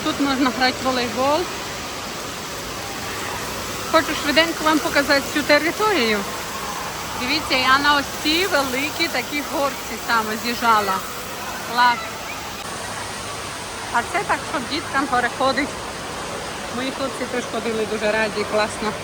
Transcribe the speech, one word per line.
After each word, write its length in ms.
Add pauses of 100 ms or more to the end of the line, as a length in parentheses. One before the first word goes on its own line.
Тут 160
можна 400
грати 220
в 40
волейбол. 540 (2500)
Хочу 160 (160)
швиденько 400
вам 160
показати 420 (120)
цю 100
територію. 760 (1000)
Дивіться, 360
я 240
на 160
ось 100 (180)
ці 240
великі 640
такі 320 (100)
горці 420 (120)
саме 360
з'їжджала. 500 (800)
Клас! 240 (2000)
А 80 (120)
це 140
так, 120 (120)
щоб 100 (100)
діткам 360
переходить. 600 (1040)
Мої 220
хлопці 340
теж 200
ходили 400
дуже 200
раді, 400
класно. 400 (120)